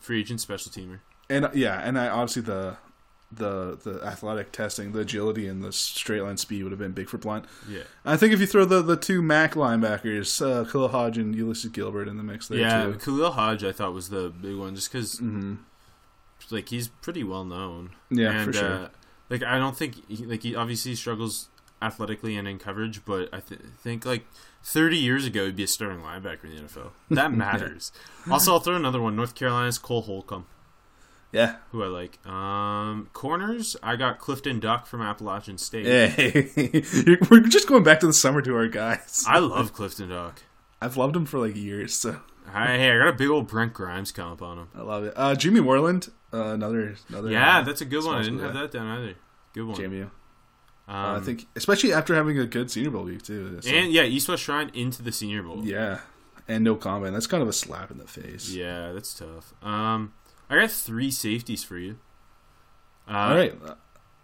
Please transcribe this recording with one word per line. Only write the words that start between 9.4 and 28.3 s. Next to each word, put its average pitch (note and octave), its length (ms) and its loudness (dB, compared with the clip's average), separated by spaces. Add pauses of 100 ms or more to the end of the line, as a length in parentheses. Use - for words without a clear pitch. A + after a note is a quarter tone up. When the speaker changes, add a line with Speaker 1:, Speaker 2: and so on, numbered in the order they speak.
Speaker 2:
linebackers, A2+ 920 0
uh, A#2+ 240 0
Khalil C3 200 2
Hodge A#2 280 0
and G#2+ 160 -2
Ulysses A2+ 380 -4
Gilbert G2+ 380 -6
in G#2 80 -10
the G#2+ 80 -8
mix G#2+ 240 -10
there, A2 100 -2
Speaker 1:
Yeah, A2+ 280 4
Speaker 2:
too. G2+ 80 -2
Speaker 1:
Khalil C#3+ 360 0
Hodge, G#2+ 320 0
I G2 80 -2
thought, F#2+ 240 -4
was F#2 140 -10
the F#2 220 -4
big G2 260 -10
one, G2 180 -8
just G2 160 -8
'cause, A#2+ 300 -6
Speaker 2:
Mm-hmm. G#2 340 -4 (960)
Speaker 1:
like, G#2+ 200 -8
he's A#2+ 180 -6
pretty E3+ 340 -10
well F#2+ 220 -8
known. F2+ 460 -10 (200)
Speaker 2:
Yeah, A2+ 220 2
Speaker 1:
And, G#2+ 140 0
Speaker 2:
for - 60 -2
sure. G2+ 200 0
Speaker 1:
uh, F#2 160 -6 (400)
like, B2 160 -4
I B2 140 0
don't C3 180 0
think C3+ 180 -6 (140)
he, A2 180 -12
like, A2+ 160 -6
he A#2 140 -4
obviously A#2 400 -4
struggles A2+ 540 -6 (320)
athletically A2 540 -6
and G2+ 120 -6
in G2 100 -10
coverage, G#2+ 460 -8
but F#2 280 -4
I F#2 80 -12
th-, - 200 -18 (180)
think, A#2 260 -8
like, B2 220 -4 (360)
thirty D#3+ 360 2
years C3 260 2
ago, G2+ 220 -2
he'd F#2+ 100 -6
be G2+ 60 -4
a F#2+ 60 -4
starting F#2+ 320 -4
linebacker E2 440 -12
in D#2+ 60 -16
the D#2 80 -16
N D2+ 60 -16
F - 120 -18
L. B1+ 160 -16 (180)
That A#2+ 120 2
Speaker 2:
<laughs> D3+ 80 0
Yeah. A#2 60 0
Speaker 1:
matters. G2 560 -4 (380)